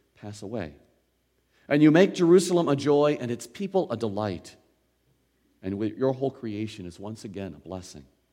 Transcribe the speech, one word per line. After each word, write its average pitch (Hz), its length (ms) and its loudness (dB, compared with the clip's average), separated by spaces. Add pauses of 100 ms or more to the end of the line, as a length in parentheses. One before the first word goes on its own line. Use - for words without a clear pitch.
(140)
pass 104 260 -16
away. 95 360 -10 (880)
And 147 160 4
you 151 80 8
make 190 240 6
Jerusalem 175 540 4
a 143 80 2
joy 147 440 2
and 120 120 -4
its 117 160 -10
people 190 420 -4
a 117 60 -4
delight. 101 580 -6 (1080)
And 98 140 -6
with 107 200 -6
your 131 140 0
whole 131 180 -4
creation 104 560 -10
is 87 140 -16
once 107 240 -14
again 98 300 -10
a 76 40 -20
blessing. 85 460 -14 (280)